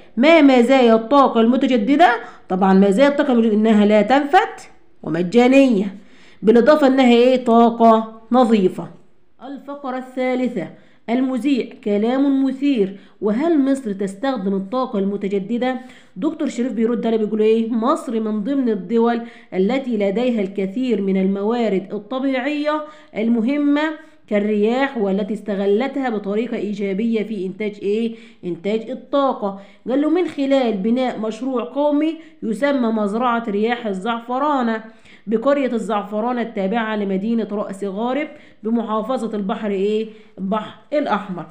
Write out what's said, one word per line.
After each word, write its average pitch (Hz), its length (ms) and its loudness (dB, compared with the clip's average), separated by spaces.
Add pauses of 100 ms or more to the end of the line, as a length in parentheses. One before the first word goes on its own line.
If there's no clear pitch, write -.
(160)
ما 311 260 6
مزايا 254 520 6
الطاقة 233 460 4
المتجددة؟ 262 760 4 (320)
طبعًا 190 260 2
مزايا 196 340 6
الطاقة 285 240 0
المتجددة 226 240 2
إنها 214 300 4
لا 208 160 4
تنفد 294 580 2 (420)
ومجانية، 226 920 4 (480)
بالإضافة 240 440 6
إنها 262 260 4
إيه؟ 247 320 4
طاقة 226 760 4 (120)
نظيفة. 208 560 2 (580)
الفقرة 277 520 -12
الثالثة، 254 680 -4 (420)
المذيع 254 560 0 (180)
كلام 262 600 2
مثير، 262 520 0 (240)
وهل 277 380 0 (140)
مصر 269 200 -4
تستخدم 196 640 -4
الطاقة 240 440 -4
المتجددة؟ 202 800 -4 (360)
دكتور 311 320 -4
شريف 233 240 -4
بيرد 220 340 -2
عليه 226 100 0
بيقول 214 240 -2
إيه؟ 220 300 2
مصر 240 500 -2
من 214 240 -4
ضمن 269 240 -2
الدول 226 540 0 (320)
التي 240 420 -2
لديها 226 440 -2
الكثير 196 640 -4
من 190 140 0
الموارد 196 760 -2
الطبيعية 277 920 -4 (320)
المهمة 277 640 0 (460)
كالرياح، 220 680 0
والتي 202 360 -2
استغلتها 214 720 -2
بطريقة 214 480 -4
إيجابية 208 640 -4
في 202 240 -6
إنتاج 202 360 -8
إيه؟ 226 320 -2 (300)
إنتاج 196 460 -6
الطاقة. 254 720 -4 (280)
قال 269 120 0
له 302 100 0
من 339 180 0
خلال 269 480 0
بناء 233 420 -2
مشروع 220 460 -6
قومي 294 540 -2 (240)
يسمى 240 460 -2
مزرعة 226 600 -2
رياح 226 380 -2
الزعفرانة 233 1000 -4 (420)
بقرية 247 460 0
الزعفرانة 214 680 -4
التابعة 214 540 -4
لمدينة 202 560 -2
رأس 202 320 -8
غارب 247 440 -4 (340)
بمحافظة 220 760 -4
البحر 202 340 -6
إيه؟ 208 380 -2 (300)
البحر 202 360 -6 (180)
الأحمر. 190 580 -4